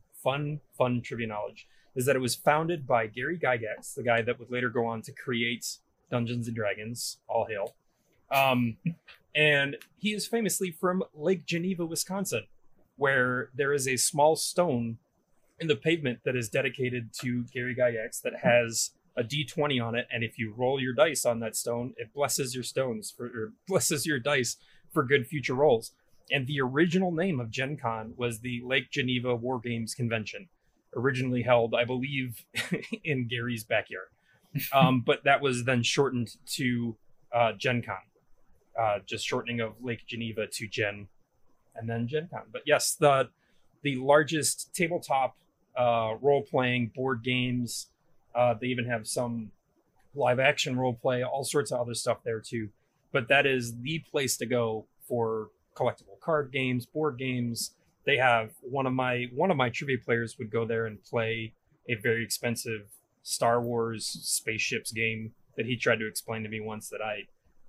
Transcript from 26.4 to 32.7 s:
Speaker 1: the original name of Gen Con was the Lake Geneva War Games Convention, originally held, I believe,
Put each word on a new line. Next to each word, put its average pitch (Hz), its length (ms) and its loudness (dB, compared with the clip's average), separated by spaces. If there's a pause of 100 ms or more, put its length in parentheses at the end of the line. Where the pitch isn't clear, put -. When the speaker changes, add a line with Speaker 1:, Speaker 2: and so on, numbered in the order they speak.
Speaker 1:
the 139 140 -2
original 170 500 2
name 165 300 0
of 113 100 -8
Gen 135 240 -4
Con 113 400 -4
was 120 240 -2
the 120 240 -6
Lake 131 280 0
Geneva 123 440 0
War 120 240 -2
Games 113 340 -4
Convention, 110 540 -4 (480)
originally 127 480 0
held, 117 320 4
I 120 100 2
believe, 127 600 -4 (280)